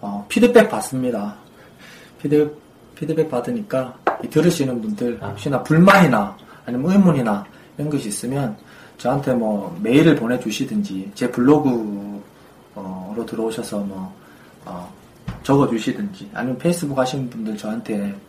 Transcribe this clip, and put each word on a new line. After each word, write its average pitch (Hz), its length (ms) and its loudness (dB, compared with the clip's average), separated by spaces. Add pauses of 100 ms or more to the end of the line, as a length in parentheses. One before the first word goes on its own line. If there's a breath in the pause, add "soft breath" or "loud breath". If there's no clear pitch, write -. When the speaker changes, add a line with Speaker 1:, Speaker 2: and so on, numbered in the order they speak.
Speaker 1:
어, - 280 -8
피드백 233 400 6
받습니다. 113 680 -4 (840 loud breath)
피드-, 147 340 2 (400)
피드백 156 340 -2
받으니까 120 680 -4 (280)
이 - 60 -8
들으시는 143 520 2
분들 110 400 -4
Speaker 2:
아. 107 80 -10
Speaker 1:
혹시나 127 340 -4
불만이나 156 720 6 (300 loud breath)
아니면 131 260 -2
의문이나 135 540 4 (320 loud breath)
이런 151 120 -4
것이 135 180 -4
있으면 127 480 -4 (420 loud breath)
저한테 135 360 0
뭐 104 480 -2
메일을 143 340 6
보내주시든지 107 1000 -4
제 123 160 -2
블로그, 110 880 2 (540 loud breath)
어,로 95 500 -10
들어오셔서 110 540 -6
뭐, 95 340 -8 (520 loud breath)
어, 90 260 -14 (520)
적어주시든지 113 880 0
아니면 123 240 -4
페이스북 165 400 -2
하시는 127 320 -2
분들 110 280 -8
저한테 107 580 -6 (140)